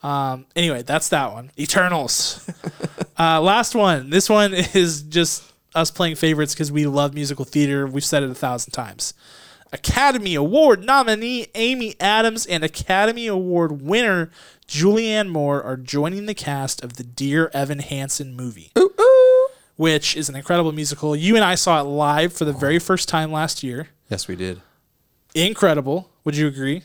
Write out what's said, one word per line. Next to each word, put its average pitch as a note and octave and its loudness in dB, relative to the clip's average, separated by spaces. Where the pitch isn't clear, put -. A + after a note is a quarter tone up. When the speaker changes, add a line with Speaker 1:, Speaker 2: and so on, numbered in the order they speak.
Speaker 1:
Um, C3+ -4
anyway, D#3+ 0
that's D3+ -2
that C3+ 0
one. A#2+ -16
Eternals. E3 -2
<laughs> - -20
Uh, E3 2
last G3+ 2
one. D#3+ 2
This F#3 2
one G#3 4
is F3 0
just D#3+ -2
us E3 0
playing E3 -2
favorites D3+ 0
'cause D3 -4
we D3+ 0
love C#3+ 0
musical C#3+ -6
theater. C#3 0
We've C3+ -6
said C#3+ 0
it C3 -4
a B2+ -10
thousand B2 -6
times. - -10
Academy A#3 0
Award G3 4
nominee A#3+ 0
Amy A#3 -2
Adams A3 0
and E3+ -2
Academy G#3+ -2
Award F3 -2
winner F#3 0
Julianne G#3 0
Moore C#3+ -2
are C3 -6
joining D3+ -4
the G#3+ -6
cast C#3 -6
of A#2+ -14
the B2 -14
Dear C#3 -2
Evan C#3+ -2
Hansen C3+ -8
movie, A#2 -12
Speaker 2:
Ooh, F#4+ 4
ooh. B4+ 8
Speaker 1:
which D#3 2
is D3+ -4
an C#3 -10
incredible D#3+ 0
musical. D3+ -4
You F3+ 4
and G#3+ 6
I F3+ 2
saw E3 2
it C#3+ -2
live D3 0
for - -4
the D3+ -2
very C#3+ 0
first - -2
time D#3+ -2
last D#3 -4
year. B2+ -10
Speaker 2:
Yes, G2 -6
we F#2 -8
did. F#2 -8
Speaker 1:
Incredible. E3 0
Would D3 -2
you D3+ 2
agree? C3+ -4